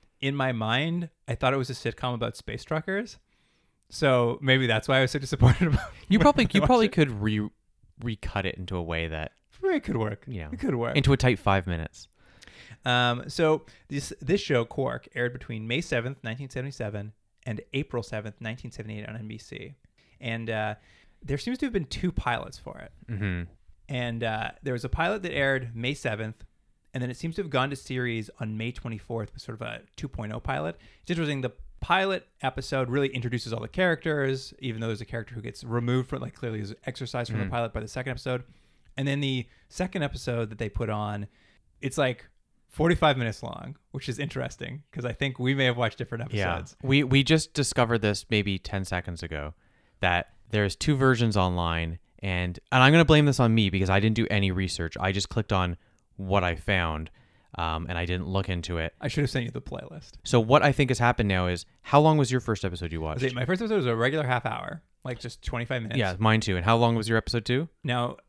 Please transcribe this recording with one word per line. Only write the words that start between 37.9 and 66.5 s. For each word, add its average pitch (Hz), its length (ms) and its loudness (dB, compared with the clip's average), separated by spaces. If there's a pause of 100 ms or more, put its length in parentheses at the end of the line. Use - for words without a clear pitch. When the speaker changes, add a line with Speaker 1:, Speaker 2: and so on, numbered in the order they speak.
Speaker 1:
episode. 127 320 -4 (540)
And 135 100 -2
then 139 120 0
the 135 260 -2 (240)
second 180 340 -4
episode 120 460 -4
that 110 80 -12
they 110 120 -4
put 110 200 -4
on, 104 380 -4 (540)
it's, 135 160 -4
like, 127 320 -2 (400)
forty-five 156 480 4
minutes 113 260 -2
long, 120 320 -12 (160)
which 135 180 -6
is 120 100 -6
interesting 139 720 -8
'cause 123 140 -8
I 117 80 -4
think 139 260 -4
we 127 160 2
may 135 100 4
have 120 120 4
watched 117 200 0
different 117 360 -6
Speaker 2:
Yeah. 95 220 2
Speaker 1:
episodes. 82 280 -8
Speaker 2:
We, 139 200 6
we 135 200 6
just 156 300 2
discovered 120 460 2
this 104 300 2
maybe 101 300 2
ten 98 260 -4
seconds 90 380 -6
ago, 76 300 -6 (460)
that 87 340 0 (160)
there's 104 260 2
two 151 200 2
versions 120 420 4
online, 85 640 0 (200)
and, 90 380 -2 (140)
and 127 120 6
I'm 139 80 10
gonna 165 140 10
blame 151 200 8
this 139 140 4
on 117 140 6
me 107 160 6
because 95 200 2
I 98 100 6
didn't 110 160 4
do 113 140 2
any 98 220 2
research. 90 480 -4
I 95 120 0
just 95 180 -2
clicked - 240 -2
on 90 240 0 (400)
what 95 260 2
I 87 120 0
found, 80 540 -2 (460)
um, 80 340 -4
and 90 80 -4
I 87 80 -2
didn't 90 220 -2
look 95 200 0
into 87 300 -4
it. 80 240 -4
Speaker 1:
I - 60 -6
should - 160 -2
have 131 80 0
sent 123 140 -2
you 117 60 -8
the 123 100 -8
playlist. - 500 -14 (120)
Speaker 2:
So - 160 4
what 117 220 6
I 139 100 6
think 131 200 2
has 117 80 0
happened 120 300 2
now 92 180 2
is, 90 180 -2 (160)
how - 180 6
long 156 180 8
was 127 140 4
your 123 100 2
first 110 220 -2
episode 87 280 -4
you 80 100 -4
watched? 80 220 -2
Speaker 1:
Okay, 127 100 -2
my 127 120 -4
first 185 160 -2
episode 220 160 0
was 147 100 2
a 117 80 2
regular 135 300 0
half 123 200 0
hour, - 380 -6 (200)
like, 127 160 -8
just - 240 -14
twenty-five 120 380 -4
minutes. 110 160 -4
Speaker 2:
Yeah, 95 220 0
mine 110 220 6
too. 95 160 0